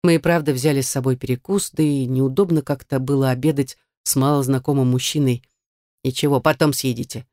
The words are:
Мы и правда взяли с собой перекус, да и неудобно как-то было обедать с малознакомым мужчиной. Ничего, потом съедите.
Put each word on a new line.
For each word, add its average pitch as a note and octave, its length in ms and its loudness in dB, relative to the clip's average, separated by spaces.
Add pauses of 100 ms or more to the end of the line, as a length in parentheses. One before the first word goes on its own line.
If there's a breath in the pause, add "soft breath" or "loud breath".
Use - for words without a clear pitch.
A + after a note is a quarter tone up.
Мы E3+ 140 4
и - 20 2
правда D#3+ 340 0
взяли C3+ 280 2
с C3 80 -4
собой C3 280 -2
перекус, B2+ 540 -4
да - 120 -2
и C#3+ 240 0
неудобно C3+ 560 0
как-то C#3 360 -4
было C3+ 320 0
обедать C#3 480 -2 (240)
с - 140 -2
малознакомым C#3 720 2
мужчиной. B2+ 560 0 (580)
Ничего, C#3 380 0
потом D#3 320 2
съедите. A#2+ 600 -6